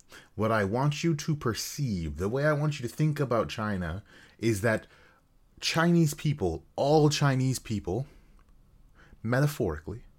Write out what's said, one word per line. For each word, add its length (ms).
what 180
I 120
want 400
you 100
to 220
perceive, 840
the 120
way 180
I 60
want 260
you 100
to 60
think 240
about 280
China 540
is 220
that 260
Chinese 540
people, 500
all 340
Chinese 480
people, 480
metaphorically, 800